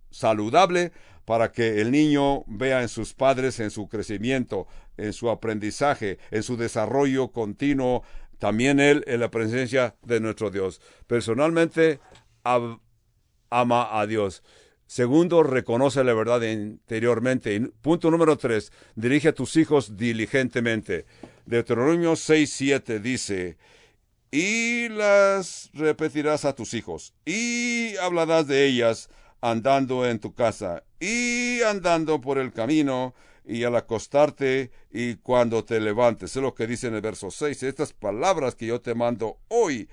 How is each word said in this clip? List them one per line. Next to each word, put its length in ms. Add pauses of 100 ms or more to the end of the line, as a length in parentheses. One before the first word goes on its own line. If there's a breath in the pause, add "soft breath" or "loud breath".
(120)
saludable 800 (340 soft breath)
para 260
que 300
el 80
niño 560
vea 380
en 60
sus 260
padres, 440
en 120
su 180
crecimiento, 800 (280 soft breath)
en 180
su 180
aprendizaje, 880 (100)
en 140
su 120
desarrollo 760
continuo, 720 (340 soft breath)
también 420
él 280
en 140
la 100
presencia 720
de 160
nuestro 320
Dios. 300 (260 soft breath)
Personalmente, 920 (440 soft breath)
ab-, 360 (720)
ama 500
a 60
Dios. 380 (440 soft breath)
Segundo, 540
reconoce 640
la 100
verdad 280
interiormente. 1160
Y 40
punto 520
número 260
tres, 360 (220 soft breath)
dirige 340
a 40
tus 220
hijos 400
diligentemente. 1080 (400 loud breath)
Deuteronomio 720
seis 340
siete 480
dice, 580 (760 soft breath)
"Y 580
las 840
repetirás 720
a 120
tus 180
hijos, 400 (100)
y 800
hablarás 460
de 180
ellas 440 (300 soft breath)
andando 640
en 140
tu 140
casa, 500 (160)
y 640
andando 580
por 180
el 140
camino, 640 (300 soft breath)
y 180
al 140
acostarte, 920 (200)
y 240
cuando 480
te 160
levantes". 560
Es 60
lo 120
que 140
dice 200
en 80
el 60
verso 300
seis, 320
"Estas 300
palabras 640
que 100
yo 160
te 120
mando 440 (100)
hoy 460